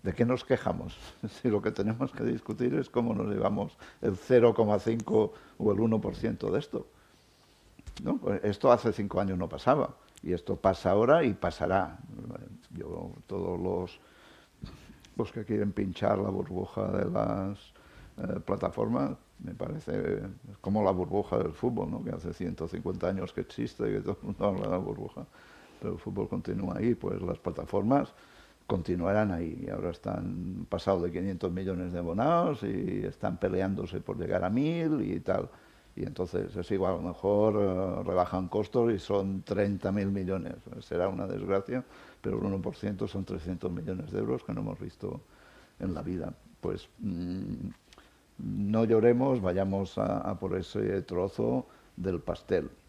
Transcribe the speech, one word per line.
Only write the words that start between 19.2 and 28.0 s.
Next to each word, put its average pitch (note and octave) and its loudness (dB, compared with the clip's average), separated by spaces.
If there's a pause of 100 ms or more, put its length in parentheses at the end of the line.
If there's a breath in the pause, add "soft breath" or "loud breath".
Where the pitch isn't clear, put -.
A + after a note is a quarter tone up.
me - -8
parece - -4 (400)
como G#2 2
la F#2+ 6
burbuja F#2 2
del E2+ 0
fútbol, - -2
¿no? G#2+ -6
Que - -4
hace F2 -6
ciento F2 -6
cincuenta F2+ -2
años F#2+ -4
que G2 -4
existe A2 -4
y G#2 0
que G2+ -2
todo G2+ -4
el G#2 -8
mundo G2+ -2
habla G2 2
de G#2 -2
la F2+ 0
burbuja, - -6 (560 loud breath)
pero F#2 -4
el F2 -8
fútbol G2+ -4
continúa F#2+ -4
ahí, A2 2
pues F#2+ -4
las F2+ -4
plataformas G2+ 0 (520 loud breath)